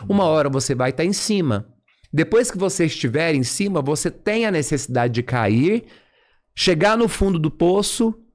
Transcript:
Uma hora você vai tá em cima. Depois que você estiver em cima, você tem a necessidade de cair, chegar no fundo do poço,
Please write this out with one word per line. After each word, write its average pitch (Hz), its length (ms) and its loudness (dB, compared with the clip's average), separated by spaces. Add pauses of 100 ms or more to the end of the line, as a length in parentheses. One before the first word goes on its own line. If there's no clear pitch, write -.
Uma 202 180 2
hora 156 260 2
você 135 240 -2
vai 127 180 0
tá 160 100 -4
em 190 120 0
cima. 156 520 -2 (460)
Depois 214 380 2
que 190 80 -8
você 185 260 0
estiver 151 500 -2
em 135 80 0
cima, 185 380 -2
você 147 300 -2
tem 220 340 -2
a 214 60 0
necessidade 127 640 -2
de 120 80 0
cair, 127 640 0 (720)
chegar 196 440 2
no 233 100 4
fundo 190 300 0
do 151 120 -2
poço, 202 640 0 (200)